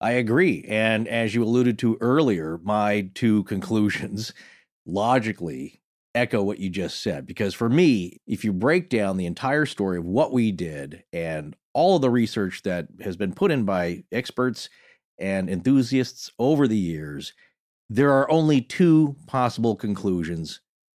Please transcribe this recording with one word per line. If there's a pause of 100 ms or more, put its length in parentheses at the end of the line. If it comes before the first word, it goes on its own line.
I
agree.
And
as
you
alluded
to
earlier,
my
two
conclusions (540)
logically (320)
echo
what
you
just
said.
Because
for
me,
if
you
break
down
the
entire
story
of
what
we
did (100)
and (180)
all
of
the
research
that (120)
has
been
put
in
by
experts (480)
and
enthusiasts
over
the
years, (560)
there
are
only
two (100)
possible
conclusions (340)